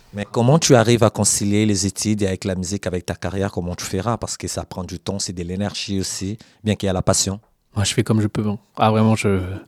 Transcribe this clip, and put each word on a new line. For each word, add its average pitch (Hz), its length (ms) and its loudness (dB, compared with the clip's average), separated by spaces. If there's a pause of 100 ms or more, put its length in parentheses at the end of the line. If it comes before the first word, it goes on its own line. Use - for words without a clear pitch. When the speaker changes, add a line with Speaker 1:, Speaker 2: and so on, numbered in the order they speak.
(140)
Speaker 1:
Mais 104 160 -8
comment 123 280 4
tu 147 160 6
arrives 117 300 6
à 104 60 6
concilier 104 560 2
les 98 180 0
études 104 380 -2
avec 95 220 -2
la 95 100 -2
musique, 92 320 -6
avec 90 180 -4
ta 98 100 -6
carrière ? 95 380 -4
Comment 90 220 -6
tu - 100 -10
feras ? 104 320 -4
Parce - 220 -8
que 90 100 -10
ça 92 160 -6
prend - 180 -10
du 87 160 -10
temps, 98 200 -6
c'est 98 160 -6
de 90 80 -8
l'énergie 98 580 -4
aussi, 95 380 -6 (260)
bien 107 100 2
qu'il 101 120 -4
y 98 40 2
a 92 40 0
la 92 80 0
passion. 95 360 0 (360)
Speaker 2:
Moi, 101 100 0
je - 80 -2
fais 117 100 0
comme 110 200 2
je 104 60 2
peux, 107 200 -2
hein. 101 100 -4 (180)
Ah, 110 140 4
vraiment, 110 240 4
je, 98 260 0 (280)